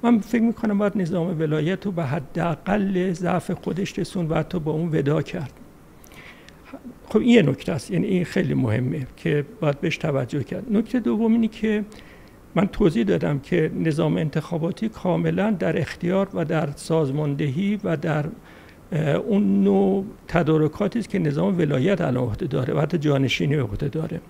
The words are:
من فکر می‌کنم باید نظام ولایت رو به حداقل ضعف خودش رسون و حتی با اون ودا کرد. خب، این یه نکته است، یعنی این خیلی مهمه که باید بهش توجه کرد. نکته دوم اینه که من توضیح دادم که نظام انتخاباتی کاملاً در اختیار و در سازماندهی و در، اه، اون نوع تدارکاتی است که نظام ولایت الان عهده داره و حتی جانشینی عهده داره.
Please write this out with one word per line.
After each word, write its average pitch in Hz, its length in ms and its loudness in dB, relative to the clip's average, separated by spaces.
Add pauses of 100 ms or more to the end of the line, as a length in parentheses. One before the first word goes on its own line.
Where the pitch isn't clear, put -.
من 240 160 6
فکر 220 240 0
می‌کنم 220 360 2
باید 202 180 2
نظام 170 440 0
ولایت 156 460 0
رو 202 60 -2
به 165 120 -2
حداقل 180 1080 -2
ضعف 175 380 -2
خودش 175 480 -4
رسون 175 300 -4
و 156 60 0
حتی 160 240 -2
با 151 140 -2
اون 160 160 -2
ودا 151 340 0
کرد. 156 300 -8 (1600)
خب، 214 100 2
این 240 100 4
یه 233 140 8
نکته 143 300 0
است، - 180 -4
یعنی 170 160 0
این 180 180 2
خیلی 151 300 0
مهمه 127 520 0 (100)
که 147 280 0 (160)
باید 143 200 0
بهش 165 160 -2
توجه 135 460 -2
کرد. 185 280 -6
نکته 226 300 0
دوم 226 320 2
اینه 226 160 2
که 214 360 -2 (720)
من 185 120 4
توضیح 208 380 2
دادم 165 340 0
که 165 400 0
نظام 160 380 0
انتخاباتی 165 720 -2
کاملاً 170 600 0
در 175 300 0
اختیار 185 540 -2
و 175 100 -2
در 156 320 0
سازماندهی 151 1080 0
و 170 120 0
در، 151 280 -2 (680)
اه، 156 160 0
اون 196 560 2
نوع 196 400 4 (240)
تدارکاتی 156 680 2
است 202 100 -4
که 202 100 -2
نظام 170 400 0
ولایت 156 420 2
الان 127 240 0
عهده 117 220 -4
داره 131 280 -2
و 151 60 2
حتی 156 180 0
جانشینی 143 560 2
عهده 131 340 -2
داره. 160 420 -6